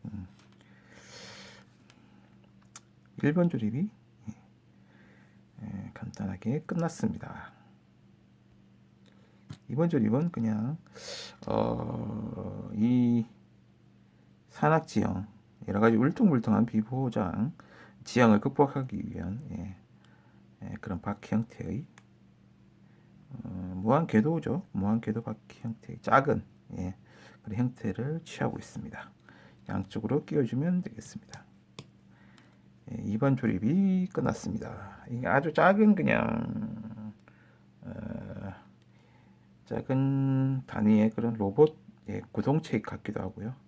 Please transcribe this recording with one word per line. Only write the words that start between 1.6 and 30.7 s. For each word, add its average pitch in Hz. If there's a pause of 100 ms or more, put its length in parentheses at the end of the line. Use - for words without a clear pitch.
일 147
번 175
조립이, 127 (400)
예, -
예, 101
간단하게 110
끝났습니다. - (2250)
이 139
번 170
조립은 135
그냥, 113 (680)
어, 110
이 120 (1200)
산악지형, 151 (420)
여러 98
가지 113
울퉁불퉁한 123
비보장 117 (520)
지형을 113
극복하기 135
위한, 98
예, 90 (840)
예, 101
그런 92
바퀴 -
형태의, 110 (1400)
어, - (280)
무한 123
궤도죠. 151
무한 104
궤도 110
바퀴 -
형태의 -
작은, 131 (360)
예, 90 (480)
그런 107
형태를 123
취하고 -
있습니다. - (580)
양쪽으로 110
끼워주면 156